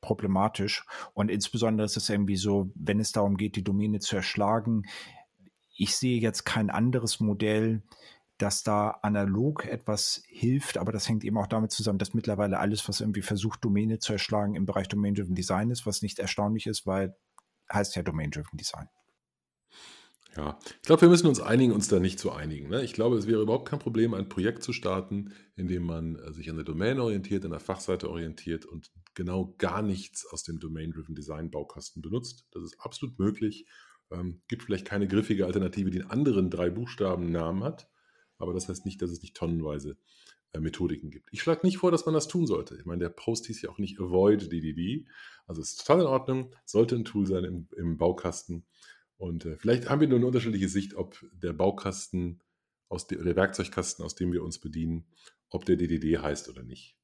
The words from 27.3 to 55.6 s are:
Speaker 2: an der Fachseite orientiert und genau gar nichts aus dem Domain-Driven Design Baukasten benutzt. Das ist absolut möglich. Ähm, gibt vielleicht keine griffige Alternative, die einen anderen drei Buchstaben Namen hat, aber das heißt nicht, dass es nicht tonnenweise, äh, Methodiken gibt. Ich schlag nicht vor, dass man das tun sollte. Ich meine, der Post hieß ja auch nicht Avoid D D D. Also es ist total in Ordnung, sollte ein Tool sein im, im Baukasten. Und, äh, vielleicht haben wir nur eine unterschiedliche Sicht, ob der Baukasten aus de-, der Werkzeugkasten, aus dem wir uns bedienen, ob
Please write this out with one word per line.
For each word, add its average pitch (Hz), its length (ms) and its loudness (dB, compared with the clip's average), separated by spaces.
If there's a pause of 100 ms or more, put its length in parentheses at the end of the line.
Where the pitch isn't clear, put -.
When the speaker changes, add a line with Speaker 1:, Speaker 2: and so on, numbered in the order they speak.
Speaker 2:
an 82 60 -6
der 76 80 -6
Fachseite 92 520 -4
orientiert 82 520 -6
und - 280 -16 (240)
genau 92 420 -2
gar 92 240 0
nichts 98 460 -4
aus - 160 -10
dem 82 160 -8
Domain-Driven 80 560 -8
Design 76 340 -8
Baukasten 73 540 -10
benutzt. 120 480 -8
Das - 100 -12
ist - 180 -14
absolut - 380 -10
möglich. 104 480 0 (460)
Ähm, 90 360 -8
gibt 120 140 -6
vielleicht 98 240 -4
keine 101 220 0
griffige 98 400 2
Alternative, 95 420 0
die 90 120 -2
einen - 100 -10
anderen 107 400 4
drei 87 180 2
Buchstaben 90 640 -2
Namen 85 320 0
hat, - 260 -8 (480)
aber 87 160 -4
das 92 160 -4
heißt 92 160 -8
nicht, 95 160 -6
dass 90 80 -2
es 87 140 -10
nicht - 120 -18
tonnenweise, 76 600 -4 (560)
äh, 80 60 -8
Methodiken 80 500 -4
gibt. 71 220 -20
Ich - 100 -10
schlag 160 220 0
nicht 185 160 2
vor, 185 100 4
dass 170 160 2
man 160 80 2
das 151 140 2
tun 175 180 0
sollte. 85 320 -2
Ich - 80 -16
meine, 87 140 -4
der 87 100 0
Post - 380 -4
hieß 110 160 -10
ja 87 80 -8
auch - 80 -16
nicht 98 200 -4
Avoid 95 520 4
D 85 100 -2
D 78 120 -4
D. 98 340 -4 (400)
Also 82 120 -8
es - 120 -8
ist - 160 -12
total 165 140 8
in 160 60 4
Ordnung, 131 460 -2 (120)
sollte 117 300 4
ein 113 80 -2
Tool 101 220 0
sein 92 200 0
im, 87 300 -6
im 85 220 -2
Baukasten. 85 720 -2 (500)
Und, 85 260 -6
äh, 80 140 -8
vielleicht 120 320 2
haben 139 100 2
wir 156 80 6
nur 127 100 6
eine 123 100 4
unterschiedliche 113 420 0
Sicht, 98 240 -2
ob 92 260 -8 (140)
der 87 180 -6
Baukasten 90 880 -2 (460)
aus 90 180 -8
de-, 82 160 -6
der 85 140 2
Werkzeugkasten, 92 680 0
aus 78 100 -8
dem 90 160 -2
wir 87 100 0
uns 82 180 -8
bedienen, 82 480 -6 (420)
ob 87 160 -6